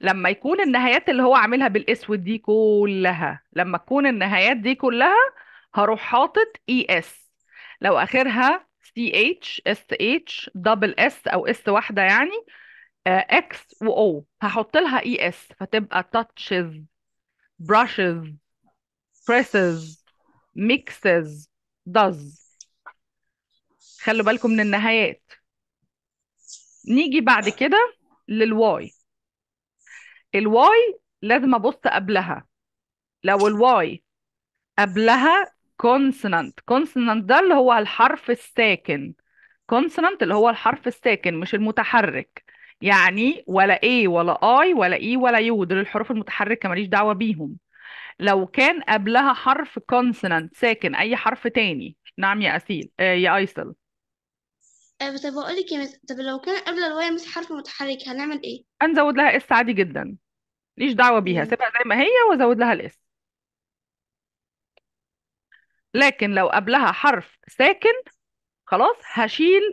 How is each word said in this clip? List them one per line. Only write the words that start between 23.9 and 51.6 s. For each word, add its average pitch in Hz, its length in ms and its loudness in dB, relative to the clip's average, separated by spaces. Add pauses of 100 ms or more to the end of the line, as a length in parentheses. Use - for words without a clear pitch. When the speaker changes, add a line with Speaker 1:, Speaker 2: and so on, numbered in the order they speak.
Speaker 1:
خلوا 220 240 -2
بالكم 226 260 0
من 220 100 0
النهايات. 208 720 -2 (1600)
نيجي 277 320 2
بعد 220 280 2
كده 403 460 0 (340)
للواي. 220 600 0 (1400)
الواي 285 640 4 (240)
لازم 247 320 2
ابص 226 200 0
قبلها، 185 720 -4 (800)
لو 196 220 2
الواي 214 560 2 (760)
قبلها 240 760 2 (220)
كونسونانت، 240 840 0
كونسونانت 240 640 -2
ده 254 160 4
اللي 370 140 4
هو 254 180 4
الحرف 233 580 0
الساكن، 180 840 -2 (520)
كونسونانت 330 560 0
اللي 190 120 0
هو 214 160 4
الحرف 226 360 -2
الساكن 208 480 -2
مش 170 200 -6
المتحرك، 214 880 -2 (360)
يعني 196 680 2
ولا 190 360 2
اي 240 240 2
ولا 175 560 2
اي 233 540 0
ولا 247 220 2
يو، 220 260 0
دول 185 140 -2
الحروف 208 320 -4
المتحركه 208 580 -4
ماليش 185 200 -4
دعوه 208 240 2
بيهم. 185 440 -6 (640)
لو 196 260 0
كان 294 360 0
قبلها 233 500 0
حرف 269 460 -2
كونسونانت 196 800 -2
ساكن 226 380 -2
اي 220 220 -2
حرف - 300 -2
تاني، 180 500 -4 (220)